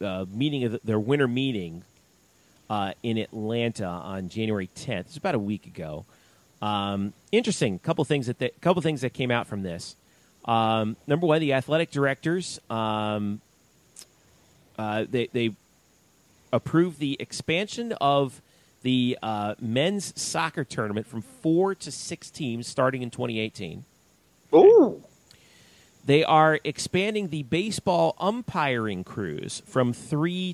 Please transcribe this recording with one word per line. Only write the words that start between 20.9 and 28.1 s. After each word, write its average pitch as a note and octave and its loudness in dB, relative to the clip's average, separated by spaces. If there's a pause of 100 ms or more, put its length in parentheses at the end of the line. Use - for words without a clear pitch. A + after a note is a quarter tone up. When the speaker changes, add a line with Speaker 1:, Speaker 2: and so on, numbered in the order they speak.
Speaker 1:
from A2+ -10
four F3+ 0
to - -12
six - -12
teams A#2+ -6
starting B2+ 0
in A#2+ -6
twenty A#2+ -4
eighteen. G#2+ -8 (680)
Speaker 2:
Ooh. F#4 10 (1040)
Speaker 1:
They D3 6
are D#3 6
expanding G3 -2
the D3+ -4
baseball E3+ 0